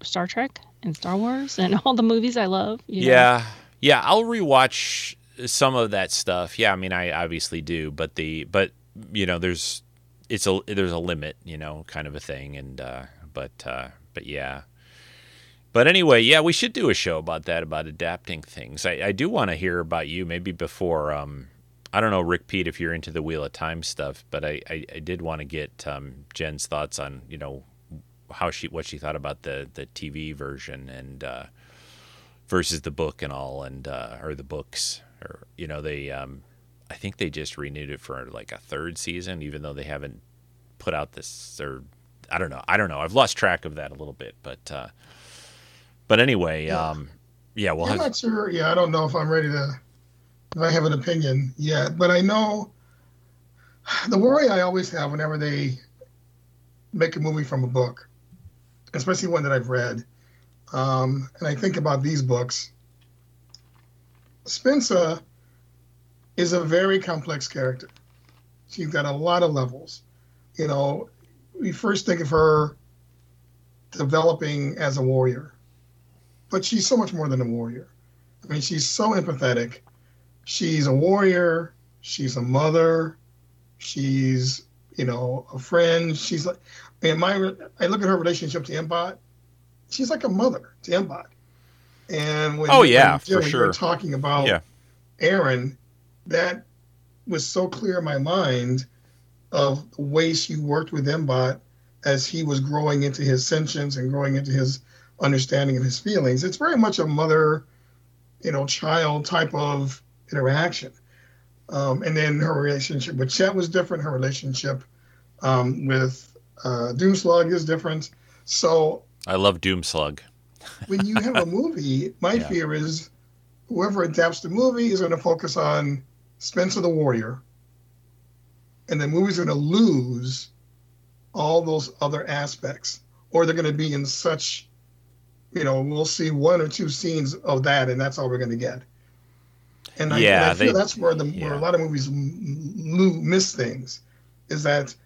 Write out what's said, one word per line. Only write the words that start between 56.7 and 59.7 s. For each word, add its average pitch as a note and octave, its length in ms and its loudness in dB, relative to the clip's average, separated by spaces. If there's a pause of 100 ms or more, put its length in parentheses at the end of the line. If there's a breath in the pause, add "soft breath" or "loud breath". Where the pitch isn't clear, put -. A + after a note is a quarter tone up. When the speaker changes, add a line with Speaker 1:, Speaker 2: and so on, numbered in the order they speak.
Speaker 3:
make E3 220 0
a D3 40 -4
movie D#3 240 -2
from C3 200 -2
a B2 40 0
book, B2 400 -2 (840)
especially F3 360 -2
one D#3 140 2
that C#3 80 0
I've B2 180 0
read, A#2+ 360 -2 (680 soft breath)